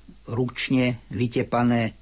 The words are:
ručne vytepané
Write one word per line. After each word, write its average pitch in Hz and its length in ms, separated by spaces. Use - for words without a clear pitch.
ručne 123 800
vytepané 120 920